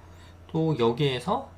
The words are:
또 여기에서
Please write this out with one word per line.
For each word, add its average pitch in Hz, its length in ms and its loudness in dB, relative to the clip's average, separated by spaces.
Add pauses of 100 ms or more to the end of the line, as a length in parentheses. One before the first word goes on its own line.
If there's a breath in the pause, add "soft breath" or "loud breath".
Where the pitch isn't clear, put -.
(480 loud breath)
또 160 300 0
여기에서 131 800 0